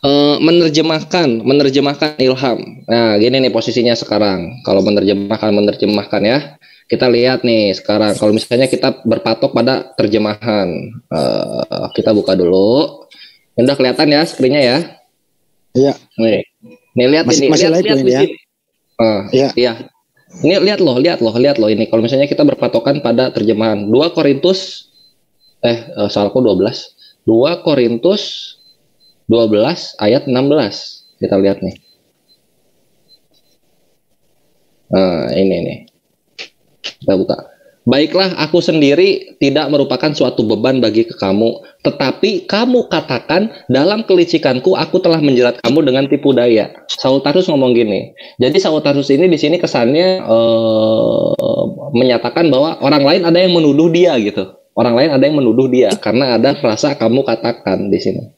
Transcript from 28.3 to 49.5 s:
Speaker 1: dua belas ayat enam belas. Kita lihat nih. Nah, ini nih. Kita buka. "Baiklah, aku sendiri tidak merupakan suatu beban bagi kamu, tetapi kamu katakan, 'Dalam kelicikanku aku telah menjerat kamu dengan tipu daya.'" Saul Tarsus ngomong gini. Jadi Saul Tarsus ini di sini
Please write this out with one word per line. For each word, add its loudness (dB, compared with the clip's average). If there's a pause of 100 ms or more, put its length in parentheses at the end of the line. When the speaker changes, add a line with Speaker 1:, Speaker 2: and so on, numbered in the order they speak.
Speaker 1:
dua 2
belas -2
ayat 0
enam 0
belas. -4 (120)
Kita -2
lihat 0
nih. -8 (3250)
Nah, 0
ini 2
nih. -8 (1040)
Kita -4
buka. -2 (460)
"Baiklah, 0
aku 0
sendiri 2
tidak 0
merupakan -2
suatu -2
beban 0
bagi 2
kamu, 0 (320)
tetapi -2
kamu 0
katakan, -2 (160)
'Dalam 0
kelicikanku 2
aku -2
telah 2
menjerat 2
kamu 0
dengan 0
tipu 0
daya.'" 2 (180)
Saul 0
Tarsus 0
ngomong 2
gini. 0 (280)
Jadi 2
Saul 0
Tarsus -2
ini 4
di 4
sini 0